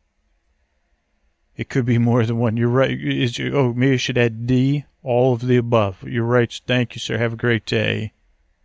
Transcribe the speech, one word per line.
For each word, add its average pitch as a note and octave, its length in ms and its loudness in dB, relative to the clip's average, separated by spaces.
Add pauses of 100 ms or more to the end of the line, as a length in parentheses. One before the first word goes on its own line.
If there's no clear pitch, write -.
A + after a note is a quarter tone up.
(1600)
it A2+ 120 -8
could C3 180 -2
be A#2+ 120 2
more A#2 260 2
than A#2 140 -2
one. A#2 180 0
You're A#2+ 120 0
right. B2+ 320 0
Is, C3+ 400 -4
oh, B2+ 320 0
maybe B2+ 220 2
I - 20 4
should B2 220 -2
add A#2 280 0
D, C3+ 380 2 (180)
all B2+ 300 2
of A#2 80 -2
the B2 160 2
above. A#2 480 0
You're B2+ 200 -4
right. A#2+ 440 0
Thank B2 260 -2
you, B2 60 -12
sir. - 180 -4
Have A#2 140 -2
a A2+ 40 -8
great A2+ 300 0
day. G#2+ 460 -2 (520)